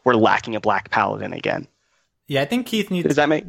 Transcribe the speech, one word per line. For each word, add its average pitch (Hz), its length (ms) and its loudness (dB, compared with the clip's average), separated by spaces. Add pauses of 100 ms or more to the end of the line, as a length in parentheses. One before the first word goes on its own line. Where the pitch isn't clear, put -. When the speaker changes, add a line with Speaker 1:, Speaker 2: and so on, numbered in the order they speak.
Speaker 1:
we're 123 120 4
lacking 110 400 2
a 104 40 -4
Black 98 300 -2
Paladin 101 440 -2
again. - 340 -6 (600)
Speaker 2:
Yeah, 139 140 0
I 143 40 0
think 240 200 -4
Keith 208 240 -4
needs 180 180 -2
Speaker 1:
Does 143 100 2
that 147 120 4
make 151 200 0